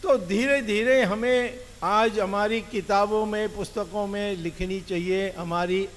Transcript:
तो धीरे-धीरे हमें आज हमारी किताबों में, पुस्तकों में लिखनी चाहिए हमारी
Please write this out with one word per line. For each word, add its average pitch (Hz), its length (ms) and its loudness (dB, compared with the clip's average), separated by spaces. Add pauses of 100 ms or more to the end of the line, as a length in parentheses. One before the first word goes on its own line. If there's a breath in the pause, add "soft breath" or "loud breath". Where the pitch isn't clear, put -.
तो 302 140 4
धीरे-धीरे 233 840 2
हमें 233 560 0 (240)
आज 214 360 2
हमारी 208 420 0
किताबों 208 640 2
में, 214 300 -2
पुस्तकों 202 520 -4
में 202 280 -4
लिखनी 180 460 -4
चाहिए 185 500 -2
हमारी 175 640 -2